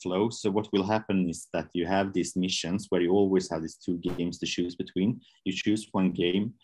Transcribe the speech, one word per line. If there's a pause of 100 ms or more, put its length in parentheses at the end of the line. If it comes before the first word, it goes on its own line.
flow.
So
what
will
happen
is
that
you
have
these
missions
where
you
always
have
these
two
games
to
choose
between. (240)
You
choose
one
game